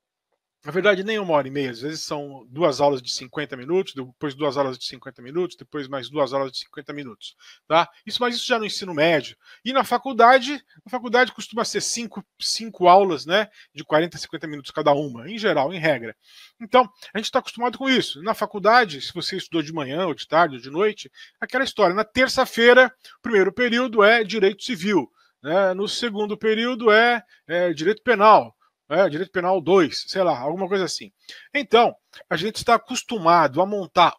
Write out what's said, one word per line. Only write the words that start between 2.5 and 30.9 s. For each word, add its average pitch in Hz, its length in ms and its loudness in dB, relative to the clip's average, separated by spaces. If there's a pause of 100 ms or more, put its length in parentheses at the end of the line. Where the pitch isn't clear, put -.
duas 139 300 0
aulas 143 200 2
de - 120 -10
cinquenta 139 440 -10
minutos, 160 380 -4
depois 131 400 -10
duas 139 220 -4
aulas 135 200 -2
de - 80 -14
cinquenta 127 380 -16
minutos, 170 340 -8
depois 139 300 -12
mais 131 240 -10
duas 139 220 -2
aulas 139 180 -4
de - 80 -12
cinquenta - 340 -16
minutos, 139 440 -16 (320)
tá? 160 200 2 (160)
Isso, - 160 -8
mas 240 140 -2
isso 233 100 -8
já 240 140 0
no 220 80 -6
ensino 190 260 -10
médio. 151 440 0 (280)
E 247 80 -8
na 262 120 2
faculdade, 247 760 2 (240)
na - 60 -20
faculdade 247 400 0
costuma 220 340 -8
ser - 160 -6
cinco, 220 460 -8 (140)
cinco 208 480 -2
aulas, 175 360 6
né, 202 240 0 (240)
de 151 120 -16
quarenta 156 320 0
a - 40 -14
cinquenta - 280 -12
minutos 147 240 -14
cada 147 200 2
uma, 143 380 -4
em 226 80 -12
geral, 170 340 0
em 190 60 -10
regra. 131 380 -2 (440)
Então, 247 300 2 (240)
a 196 40 -6
gente 214 120 -8
tá - 80 0
acostumado 240 400 -6
com 269 100 -6
isso. 220 320 0
Na 175 140 -4
faculdade, 208 640 2
se - 140 -12
você - 220 -8
estudou 165 260 -4
de 147 100 -10
manhã, 160 360 -4
ou 147 60 -4
de - 120 -16
tarde, 156 300 2
ou 120 40 -14
de 123 80 -18
noite, 180 400 -4 (320)
aquela 254 220 -4
história. 202 320 2
Na 208 80 0
terça-feira, 247 920 4 (260)
o - 40 -20
primeiro 196 300 2
período 233 500 0
é 220 220 6
direito 196 400 -2
civil, 190 440 -2 (320)
né? 185 340 0
No 196 120 -4
segundo 214 500 -6
período 226 540 0
é, 233 320 4 (240)
é 175 260 -2
direito 160 300 -2
penal, 190 540 6 (320)
né? 180 200 2
Direito 160 240 -8
Penal 185 280 0
dois, 165 460 2
sei 190 160 -4
lá, 160 160 0
alguma 165 300 -6
coisa 196 160 -2
assim. 123 280 -10 (400)